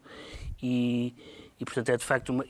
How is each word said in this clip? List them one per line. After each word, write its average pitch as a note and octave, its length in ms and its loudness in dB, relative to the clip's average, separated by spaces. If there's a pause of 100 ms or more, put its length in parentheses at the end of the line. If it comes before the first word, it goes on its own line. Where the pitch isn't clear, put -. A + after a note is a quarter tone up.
(600)
e, B2 520 2 (440)
e - 60 -6
portanto A#2+ 240 0
é B2 80 6
de - 80 -2
facto C3 240 2
uma, C3 220 0